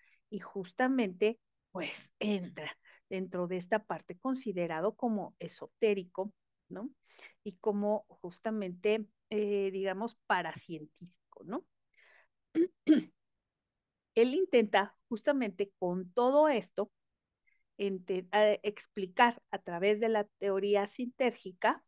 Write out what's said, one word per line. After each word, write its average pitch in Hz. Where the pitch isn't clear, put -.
y 202
justamente, 214
pues, -
entra 180
dentro 180
de 185
esta 196
parte 180
considerado 185
como 214
esotérico, 196
¿no? 233
Y 202
como 208
justamente, 208
eh, 202
digamos, 190
paracientífico, 165
¿no? 185
<clears throat> 311
Él 247
intenta 214
justamente 233
con 180
todo 277
esto 214
ente-, 185
eh, 214
explicar 208
a 196
través 190
de 226
la 208
teoría 196
sintérgica 240